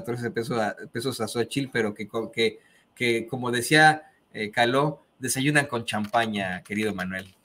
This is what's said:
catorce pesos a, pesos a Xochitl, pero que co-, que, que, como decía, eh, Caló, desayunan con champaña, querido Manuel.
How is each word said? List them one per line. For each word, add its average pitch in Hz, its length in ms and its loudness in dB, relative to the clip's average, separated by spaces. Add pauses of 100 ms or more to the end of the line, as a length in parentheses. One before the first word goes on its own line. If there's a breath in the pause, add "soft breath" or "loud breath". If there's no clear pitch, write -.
catorce 120 320 -4
pesos 117 280 -4
a, 104 140 -2 (180)
pesos 120 280 -4
a 107 80 -4
Xochitl, 127 440 -2
pero 107 220 0
que 104 140 -12
co-, 110 240 -6
que, 113 260 0 (360 soft breath)
que, 117 340 0
como 123 240 -4
decía, 156 580 6 (240)
eh, 107 160 -6
Caló, 135 520 2 (180)
desayunan 139 460 2
con 117 180 -4
champaña, 104 800 -2
querido 107 280 -2
Manuel. 92 400 -8 (120)